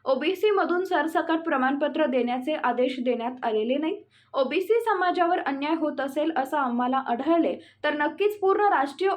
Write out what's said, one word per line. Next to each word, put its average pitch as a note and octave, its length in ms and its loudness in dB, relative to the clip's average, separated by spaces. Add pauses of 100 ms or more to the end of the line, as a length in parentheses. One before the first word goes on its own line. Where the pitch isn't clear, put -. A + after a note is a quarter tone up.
ओबीसी D#4 460 0
मधून F4+ 340 2
सरसकट D#4+ 600 0
प्रमाणपत्र C#4+ 640 0
देण्याचे B3+ 460 -2
आदेश B3+ 520 -2
देण्यात A#3 280 -2 (100)
आलेले A3+ 320 0
नाहीत. D#4+ 240 -2 (340)
ओबीसी F4+ 480 2
समाजावर F4+ 680 2
अन्याय C#4 280 -2
होत D4+ 260 -2
असेल D4 360 -2
असं C4+ 200 -2
आम्हाला B3 400 0
आढळले C4+ 580 0 (300)
तर D4+ 100 0
नक्कीच D4+ 440 0
पूर्ण F#4+ 220 2
राष्ट्रीय F#4 560 0